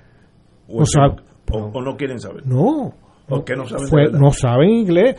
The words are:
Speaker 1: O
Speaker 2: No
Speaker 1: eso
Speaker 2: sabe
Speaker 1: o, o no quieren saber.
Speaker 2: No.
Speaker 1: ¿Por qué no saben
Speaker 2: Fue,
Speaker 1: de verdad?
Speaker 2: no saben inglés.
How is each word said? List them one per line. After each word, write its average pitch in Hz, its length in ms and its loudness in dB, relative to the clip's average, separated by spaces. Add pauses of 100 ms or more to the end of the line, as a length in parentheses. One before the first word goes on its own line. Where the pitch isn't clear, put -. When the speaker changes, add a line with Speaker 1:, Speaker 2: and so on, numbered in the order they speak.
(680)
Speaker 1:
O 113 100 -6
Speaker 2:
No 113 40 2
Speaker 1:
eso 131 100 2
Speaker 2:
sabe 143 240 2 (360)
Speaker 1:
o, 107 60 -4 (200)
o 127 40 -6
no 135 140 -8
quieren 131 220 -8
saber. 107 280 -14
Speaker 2:
No. 202 480 -2 (320)
Speaker 1:
¿Por 139 180 -4
qué 127 120 -8
no 131 100 -8
saben 135 220 -8
Speaker 2:
Fue, 151 140 4
Speaker 1:
de 147 60 4
verdad? 147 120 0
Speaker 2:
no 139 120 6
saben 135 380 2
inglés. 220 480 2